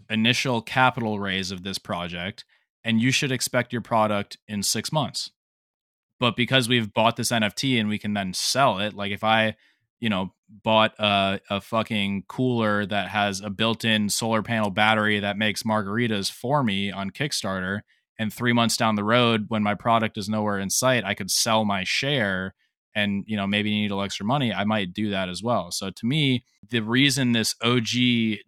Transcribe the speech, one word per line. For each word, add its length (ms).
initial 500
capital 580
raise 320
of 120
this 160
project, 680
and 160
you 100
should 220
expect 400
your 100
product 540
in 160
six 300
months. 380
But 180
because 320
we've 240
bought 240
this 160
N 100
F 120
T 240
and 100
we 100
can 140
then 220
sell 440
it, 140
like, 180
if 140
I, 320
you 100
know, 240
bought 500
a, 500
a 120
fucking 680
cooler 580
that 240
has 320
a 100
built-in 580
solar 340
panel 280
battery 500
that 180
makes 240
margaritas 680
for 360
me 260
on 200
Kickstarter, 720
and 140
three 200
months 240
down 200
the 80
road, 440
when 140
my 120
product 440
is 100
nowhere 300
in 100
sight, 360
I 100
could 160
sell 340
my 200
share 720
and, 340
you 80
know, 100
maybe 240
need 220
a 20
little 80
extra 240
money, 260
I 120
might 280
do 180
that 180
as 160
well. 260
So 200
to 160
me, 380
the 120
reason 500
this 300
O 180
G 680